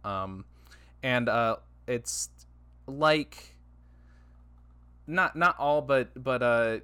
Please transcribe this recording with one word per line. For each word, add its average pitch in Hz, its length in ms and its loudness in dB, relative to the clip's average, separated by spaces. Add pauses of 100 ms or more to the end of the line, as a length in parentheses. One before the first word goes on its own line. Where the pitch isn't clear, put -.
Um, 95 440 -8 (560)
and, 123 260 0
uh, 113 280 2 (300)
it's - 440 -6 (560)
like, 151 680 0 (1500)
not, 170 300 -2
not 170 220 2
all, 147 240 2
but, 131 400 0
but, 127 200 -2
uh, 117 420 2